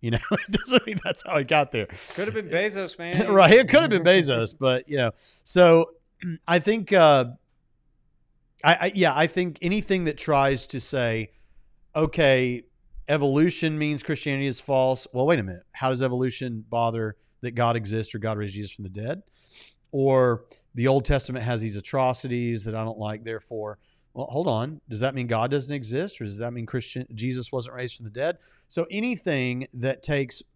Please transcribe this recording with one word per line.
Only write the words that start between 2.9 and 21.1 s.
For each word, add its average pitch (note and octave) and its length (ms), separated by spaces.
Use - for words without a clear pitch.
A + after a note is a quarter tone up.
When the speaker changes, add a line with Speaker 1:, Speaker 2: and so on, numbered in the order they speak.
Speaker 2:
man. F3 280
Speaker 1:
<laughs> G#3 60
Right, F#3+ 220
it B3 160
could D4 100
have D#4+ 100
been F#3 140
Bezos, C#3+ 540
but, B2+ 280
you C#3+ 120
know. A#2+ 140
So, E3 480
<clears throat> E3+ 260
I F3 120
think, G#3 340
uh, D3+ 320
I, D#3+ 120
I, F3 200
yeah, F3 220
I D#3 120
think F3+ 340
anything F#3 420
that D3+ 140
tries C#3 500
to C3+ 120
say, A2+ 500
okay, C3+ 720
evolution D3+ 680
means D3+ 240
Christianity C#3 440
is C3 140
false. C3 520
Well, B2+ 140
wait E3 120
a A2+ 40
minute. F2+ 200
How C3+ 180
does B2+ 120
evolution B2 680
bother A2+ 480
that B2 100
God A#2+ 240
exists G#2+ 380
or A2+ 40
God G#2+ 200
raised G2+ 160
Jesus G2+ 160
from - 140
the F#2 60
dead? A#2 320
Or C3 520
the B2 140
Old C3 160
Testament B2+ 400